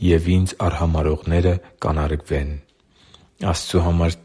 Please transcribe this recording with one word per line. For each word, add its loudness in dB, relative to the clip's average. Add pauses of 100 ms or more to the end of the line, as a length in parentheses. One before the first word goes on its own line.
և 4
ինձ 2
արհամարհողները 0 (220)
կանարգվեն»։ -4 (920)
Աստծու -2
համար 0